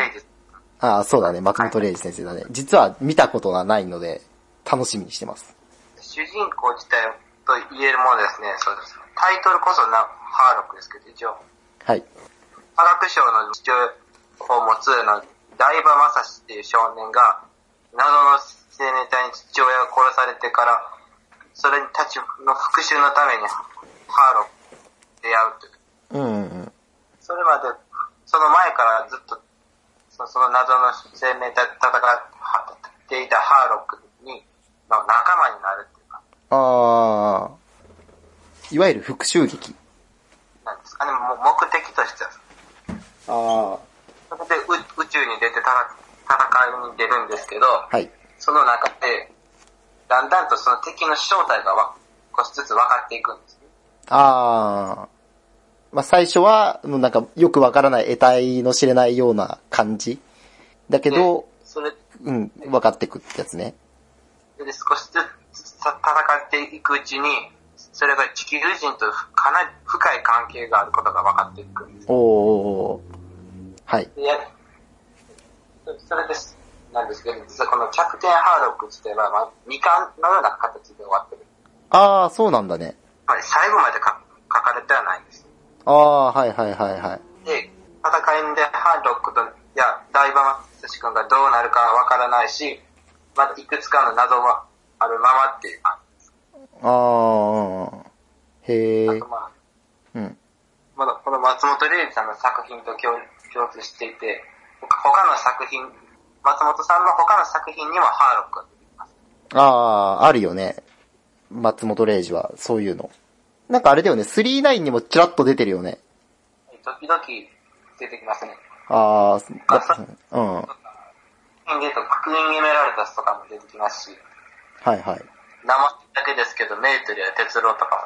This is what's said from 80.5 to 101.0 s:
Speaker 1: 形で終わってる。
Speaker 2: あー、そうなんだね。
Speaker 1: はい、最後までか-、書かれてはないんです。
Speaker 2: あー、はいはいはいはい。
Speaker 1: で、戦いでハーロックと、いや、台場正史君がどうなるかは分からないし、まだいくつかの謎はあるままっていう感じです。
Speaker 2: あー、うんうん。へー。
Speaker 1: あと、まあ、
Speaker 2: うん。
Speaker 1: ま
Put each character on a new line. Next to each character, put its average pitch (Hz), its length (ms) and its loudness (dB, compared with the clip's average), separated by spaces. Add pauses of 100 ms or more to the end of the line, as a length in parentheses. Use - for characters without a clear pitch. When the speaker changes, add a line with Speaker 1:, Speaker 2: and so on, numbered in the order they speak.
Speaker 1:
形 - 320 -8
で - 80 -20
終 104 80 -18
わ 98 200 -4
っ - 60 -20
て - 60 -18
る。 - 100 -20 (440)
Speaker 2:
あ 196 360 6
ー、 165 40 -2
そ 220 180 0
う - 20 0
な 120 100 2
ん 98 60 -6
だ 85 120 -6
ね。 82 180 -12 (300)
Speaker 1:
は 139 120 0
い、 - 60 -8
最 185 260 0
後 214 80 2
ま 127 140 2
で - 80 -8
か-、 - 200 -2 (320)
書 117 80 0
か 120 140 0
れ - 80 -10
て - 100 -2
は 123 120 0
な 92 140 -6
い - 20 -20
ん - 60 -20
で - 60 -20
す。 - 120 -20 (420)
Speaker 2:
あ 135 60 4
ー、 143 460 6
は 127 80 2
い 110 80 -2
は 113 140 -2
い 101 60 -4
は 101 220 -2
い - 20 -8
は 90 180 -8
い。 - 40 -16 (240)
Speaker 1:
で、 440 260 -6 (300)
戦 156 520 0
い - 40 -8
で 156 60 0 (100)
ハ - 300 0
ー - 20 -2
ロ 120 120 0
ッ - 40 -12
ク - 140 -6
と、 117 80 2
い - 20 -8 (300)
や、 123 260 0 (140)
台 139 180 4
場 135 320 2 (160)
正 131 80 -16
史 - 100 -16
君 117 140 -6
が 110 160 -2
ど 131 160 4
う 135 60 4
な 120 120 2
る 120 60 -2
か 117 120 2
は 117 240 4
分 - 40 -2
か 127 80 4
ら 123 140 0
な 120 120 2
い 110 60 -2
し、 147 320 -8 (560)
ま 139 80 4
だ - 140 -2
い 135 60 -18
く 147 120 -6
つ - 120 -10
か 135 200 2
の 113 80 -4
謎 123 200 2
は 123 280 0 (340)
あ 117 80 0
る 117 120 -4
ま 123 160 4
ま 135 240 0
っ - 20 -20
て - 80 -14
い - 80 -16
う - 60 -18
感 - 160 -2 (100)
じ - 80 -20
で - 80 -20
す。 - 80 -20 (480)
Speaker 2:
あ 120 80 -2
ー、 - 20 4
う 113 680 2
ん 92 240 -4
う - 40 -8
ん。 - 180 -16 (580)
へ 123 100 -6 (380)
ー。 110 80 -2
Speaker 1:
あ - 20 -12
と、 - 80 -16
ま 113 80 -10
あ、 - 140 -12 (640)
Speaker 2:
う 117 60 -10
ん。 98 180 -12 (580)
Speaker 1:
ま 135 80 -4